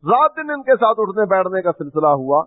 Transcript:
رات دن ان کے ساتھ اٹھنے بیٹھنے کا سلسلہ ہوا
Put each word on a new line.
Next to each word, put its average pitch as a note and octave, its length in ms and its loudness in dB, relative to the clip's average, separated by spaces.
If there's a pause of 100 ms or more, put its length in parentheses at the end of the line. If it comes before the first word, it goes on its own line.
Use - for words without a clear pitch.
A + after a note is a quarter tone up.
رات B3+ 320 2
دن D4+ 140 -10
ان C#4 120 -6
کے B3+ 140 2
ساتھ A3 240 0
اٹھنے G#3 240 -2
بیٹھنے F#3 380 0
کا F3 160 2
سلسلہ D3+ 280 -2
ہوا C#3+ 400 0